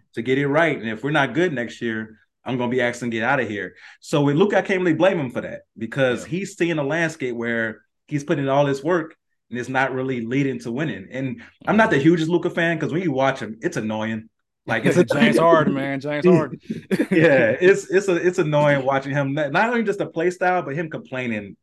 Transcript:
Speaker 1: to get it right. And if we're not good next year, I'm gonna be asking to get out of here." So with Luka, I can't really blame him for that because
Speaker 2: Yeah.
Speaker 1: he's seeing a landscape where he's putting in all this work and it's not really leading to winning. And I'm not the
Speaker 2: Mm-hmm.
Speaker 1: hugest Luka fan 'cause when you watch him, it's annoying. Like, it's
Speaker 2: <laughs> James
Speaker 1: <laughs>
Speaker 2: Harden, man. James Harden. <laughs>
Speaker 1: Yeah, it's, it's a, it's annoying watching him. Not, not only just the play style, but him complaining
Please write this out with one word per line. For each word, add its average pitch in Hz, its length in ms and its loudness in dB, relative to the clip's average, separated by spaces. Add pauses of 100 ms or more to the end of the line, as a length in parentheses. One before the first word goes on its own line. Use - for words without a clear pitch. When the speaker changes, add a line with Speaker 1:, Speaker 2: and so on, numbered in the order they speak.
(140)
Speaker 1:
to 117 80 -6
get 127 160 0
it 143 100 0
right. 147 300 2
And 107 100 -8
if 110 140 -8
we're 139 80 -4
not 139 240 0
good 175 200 0
next 117 260 -8
year, 110 380 -6 (260)
I'm 123 140 -4
gonna 123 120 -2
be 123 120 0
asking 120 280 -4
to 113 60 -4
get 110 80 -4
out 135 160 0
of 113 80 -4
here." 98 260 -8 (260)
So 147 220 0
with 143 140 2
Luka, 208 220 4
I 185 40 2
can't 185 180 -2
really 180 140 2
blame 180 240 2
him 131 120 -4
for 110 100 -8
that - 220 -10 (160)
because 123 460 -2
Speaker 2:
Yeah. - 40 -16
Speaker 1:
he's 185 300 -8
seeing 170 200 0
a 147 60 -2
landscape 151 500 -4
where 117 460 -4 (260)
he's 143 180 -4
putting 147 200 -2
in 135 60 -2
all 143 160 4
this 135 180 -2
work 160 320 -2 (340)
and 117 80 -8
it's 120 120 -8
not 131 240 0
really 131 320 -4
leading 135 340 -2
to 123 100 -8
winning. 117 400 -6
And 127 300 -8 (260)
I'm 196 120 2
not 220 100 4
the 165 80 4
Speaker 2:
Mm-hmm. 139 60 2
Speaker 1:
hugest 160 260 4
Luka 170 220 0
fan 170 280 0
'cause 143 140 -4
when 170 100 -2
you 170 100 0
watch 131 280 0
him, 110 220 -10
it's - 160 -4
annoying. 110 500 -4 (380)
Like, 113 180 0
it's - 120 4
Speaker 2:
<laughs> - 180 4
James - 240 4
Speaker 1:
<laughs> - 0 -
Speaker 2:
Harden, 160 340 6
man. 139 280 -4
James 147 260 -2
Harden. 156 380 2
<laughs> - 60 -10 (400)
Speaker 1:
Yeah, 139 480 4
it's, 185 320 4
it's 190 180 2
a, 175 80 2
it's 175 220 0
annoying 147 460 2
watching 135 280 0
him. 139 200 0
Not, 147 180 -2
not 196 200 2
only 233 120 0
just 196 160 -2
the 170 60 -2
play 165 260 -2
style, 180 320 0
but 143 120 -8
him 160 160 -6
complaining 117 720 -8